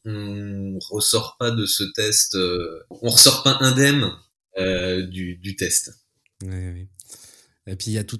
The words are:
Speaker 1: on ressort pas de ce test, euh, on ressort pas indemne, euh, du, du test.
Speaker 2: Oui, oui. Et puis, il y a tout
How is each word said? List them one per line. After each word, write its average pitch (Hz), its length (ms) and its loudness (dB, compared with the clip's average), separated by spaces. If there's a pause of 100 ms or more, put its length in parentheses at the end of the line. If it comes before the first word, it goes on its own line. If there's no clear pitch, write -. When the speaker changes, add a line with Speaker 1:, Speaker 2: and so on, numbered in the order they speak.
Speaker 1:
on 101 720 -8 (120)
ressort 113 480 0
pas 120 140 -2
de 113 120 -2
ce 101 200 0
test, 104 500 2
euh, 87 460 -2 (100)
on 117 180 -4
ressort - 360 8
pas 135 160 4
indemne, 131 500 4 (480)
euh, 92 480 -2
du, 90 300 -8
du 95 180 -10
test. - 380 -2 (500)
Speaker 2:
Oui, 92 320 -8
oui. 92 140 -14 (800)
Et 95 100 -8
puis, - 140 -10
il 107 40 -2
y 107 40 0
a 104 60 -4
tout 117 160 -10